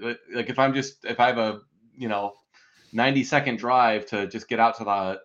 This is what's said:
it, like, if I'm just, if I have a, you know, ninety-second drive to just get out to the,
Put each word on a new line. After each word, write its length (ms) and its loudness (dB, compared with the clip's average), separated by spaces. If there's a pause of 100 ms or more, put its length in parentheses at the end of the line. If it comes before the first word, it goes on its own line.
it, 180 -6 (160)
like, 160 -4
if 80 -4
I'm 160 4
just, 300 -6
if 160 -4
I 80 6
have 100 0
a, 220 -2 (360)
you 120 -8
know, 240 -4 (600)
ninety-second 680 0
drive 480 2
to 200 -4
just 220 -10
get 100 -2
out 200 4
to 60 -8
the, 400 -2